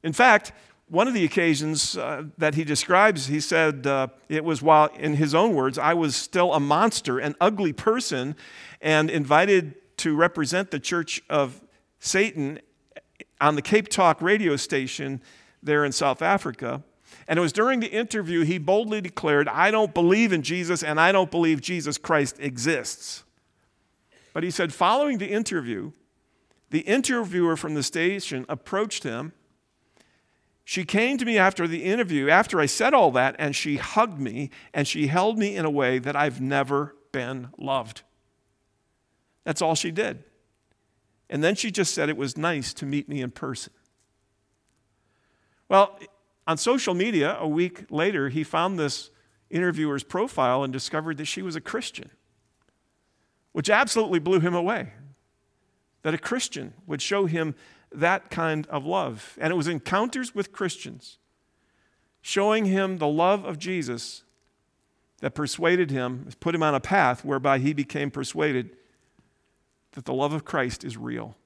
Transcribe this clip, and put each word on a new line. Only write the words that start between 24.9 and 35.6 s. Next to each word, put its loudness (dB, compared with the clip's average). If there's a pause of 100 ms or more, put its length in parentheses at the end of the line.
the -6
interview, -4 (760)
the 0
interviewer 0
from -6
the -2
station -4
approached -4
him. -8 (1300)
She -4
came 0
to -2
me 2
after 4
the -4
interview, 0
after 4
I 4
said 2
all 6
that, 2
and -4
she -2
hugged 0
me, -6 (240)
and -2
she -2
held 2
me 0
in -2